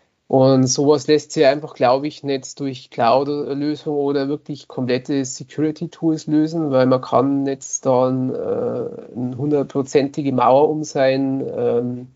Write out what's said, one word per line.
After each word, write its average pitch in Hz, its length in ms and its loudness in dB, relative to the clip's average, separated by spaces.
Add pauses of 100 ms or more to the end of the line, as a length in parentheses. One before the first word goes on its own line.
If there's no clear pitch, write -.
(280)
Und 131 400 4
sowas 147 400 2
lässt 151 240 2
sich 156 120 2
einfach, 147 300 2
glaube 135 320 2
ich, - 160 -10
nicht 135 380 -6
durch 135 300 -8
Cloud-Lösung 143 1080 -2
oder 143 320 0
wirklich 147 400 -8
komplette 127 560 -2
Security-Tools 156 1040 -6
lösen, 156 420 0
weil 127 160 4
man 127 140 2
kann 139 420 0
nicht 135 420 -6
dann, 127 480 0
äh, - 40 -6
eine 120 1000 -6
hundertprozentige 139 960 0
Mauer 127 360 6
um 156 160 -2
sein, 135 560 0
ähm, 120 760 -2